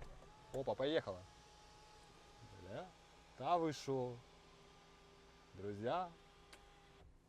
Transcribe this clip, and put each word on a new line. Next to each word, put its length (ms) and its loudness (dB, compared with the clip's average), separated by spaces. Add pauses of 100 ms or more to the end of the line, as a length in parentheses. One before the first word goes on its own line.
(540)
Опа, 220 2
поехала. 460 4 (1400)
Бля. 260 -4 (500)
Та 200 8
ви 160 6
шо? 420 2 (1400)
Друзья. 540 2 (1200)